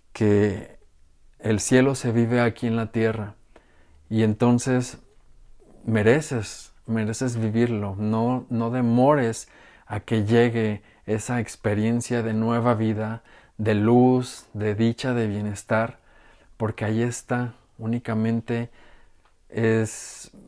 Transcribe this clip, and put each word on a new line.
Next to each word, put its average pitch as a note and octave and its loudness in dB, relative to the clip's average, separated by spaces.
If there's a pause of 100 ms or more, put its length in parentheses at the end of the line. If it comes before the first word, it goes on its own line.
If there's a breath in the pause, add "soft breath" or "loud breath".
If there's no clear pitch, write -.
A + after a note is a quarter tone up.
(120)
que G2+ 2 (600)
el G#2+ -2
cielo C3 4
se B2+ -4
vive A#2 2
aquí A#2 -2
en A2+ 0
la A2+ -4
tierra A2 -2 (760 soft breath)
y A2 2
entonces A#2+ 0 (840)
mereces, A2+ 0 (140)
mereces A2+ -2
vivirlo. A2 0
No, A2+ -2
no A#2 -2
demores B2 2 (380 loud breath)
a G#2+ -8
que A2 0
llegue A2+ 2 (240 soft breath)
esa G#2+ -2
experiencia A2+ -2
de A2 -2
nueva A#2 2
vida, A2 -2 (360 soft breath)
de G#2+ 0
luz, B2 2
de G#2+ -4
dicha, A#2 0
de A#2 0
bienestar, G#2 -4 (580 soft breath)
porque G#2+ -6
ahí A2 -2
está. A#2+ -4 (240)
Únicamente A#2 -4 (800 soft breath)
es A2 -2 (180)